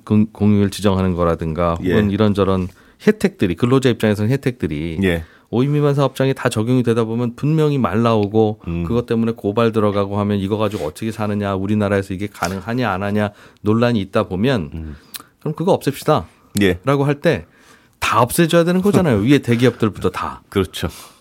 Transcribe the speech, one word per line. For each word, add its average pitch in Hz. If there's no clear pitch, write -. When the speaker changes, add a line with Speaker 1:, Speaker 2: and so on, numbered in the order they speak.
Speaker 1:
공-, 107
공휴일 101
지정하는 95
거라든가 85
혹은 98
Speaker 2:
예. -
Speaker 1:
이런저런 95
혜택들이, 190
근로자 127
입장에서는 107
혜택들이 82
Speaker 2:
예. 85
Speaker 1:
오 117
인 143
미만 147
사업장에 135
다 -
적용이 123
되다 117
보면 117
분명히 151
말 107
나오고 107
Speaker 2:
음. 85
Speaker 1:
그것 117
때문에 113
고발 113
들어가고 101
하면 101
이거 98
가지고 104
어떻게 110
사느냐, 104
우리나라에서 98
이게 95
가능하냐 101
안 92
하냐 101
논란이 113
있다 98
보면 95
Speaker 2:
음. 78
Speaker 1:
그럼 156
그거 170
없앱시다 135
Speaker 2:
예. 92
Speaker 1:
라고 139
할 143
때 127
다 -
없애줘야 165
되는 180
거잖아요. 180
Speaker 2:
<laughs> 104
Speaker 1:
위에 143
대기업들부터 113
다. -
Speaker 2:
그렇죠. 92